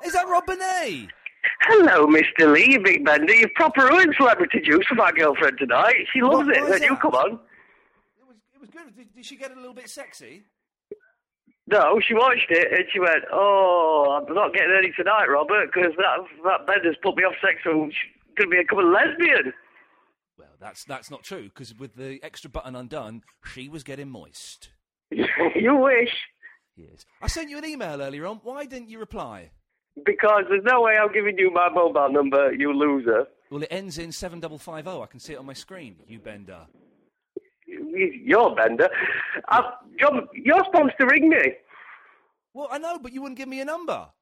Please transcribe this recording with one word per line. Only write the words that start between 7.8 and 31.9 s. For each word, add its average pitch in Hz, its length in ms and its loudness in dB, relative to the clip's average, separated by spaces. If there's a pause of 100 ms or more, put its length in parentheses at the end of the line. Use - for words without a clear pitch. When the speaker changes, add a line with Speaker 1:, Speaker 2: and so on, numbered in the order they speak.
Speaker 1:
was, 247 80 -20 (180)
it 277 80 -20
was - 80 -20
good. 302 260 -20
Did, 214 200 -20
did 247 100 -20
she 277 120 -18
get 262 140 -14
a 262 40 -20
little 254 180 -20
bit 226 160 -20
sexy? 196 540 -20 (1200)
Speaker 2:
No, 190 380 2
she 233 80 -2
watched 240 360 2
it 170 220 2
and 180 200 0
she 202 80 -6
went, 165 320 0
"Oh, 170 960 2
I'm 151 60 -8
not 180 200 -2
getting 180 240 2
any 185 140 0
tonight, 196 380 0
Robert, 151 440 0
'cause 180 240 2
that, 175 220 0 (240)
that 180 240 -2
Bender's 180 340 0
put 190 160 -2
me 175 60 0
off 185 180 0
sex 175 240 0
and 156 280 -2
she's - 440 -12
gonna 196 120 0 (140)
become 202 160 -2
a 175 100 4
lesbian." 277 640 0 (840)
Speaker 1:
Well, 78 100 -20 (140)
that's, 98 240 -20
that's 131 260 -16
not 135 120 -20
true, 135 260 -16
'cause 117 280 -20
with 127 180 -20
the 135 280 -16
extra 151 260 -20
button 127 260 -14
undone, 117 480 -14 (300)
she 131 160 -18
was 151 140 -18
getting 139 260 -16
moist. - 600 -20 (420)
Speaker 2:
<laughs> - 0 -
You 214 640 -2
wish. 254 380 2 (640)
Speaker 1:
Yes. 82 300 -20 (160)
I - 60 -8
sent 311 220 -8
you 294 80 -14
an 302 80 -14
email 208 360 -10
earlier 143 260 -10
on. 214 160 -12
Why 269 220 -12
didn't 247 240 -18
you 220 100 -18
reply? 127 500 -14 (560)
Speaker 2:
Because 208 420 2
there's 190 160 -2
no 247 180 4
way 220 140 4
I'm 214 160 2
giving 202 280 -2
you 185 100 4
my 175 200 2
mobile 165 420 2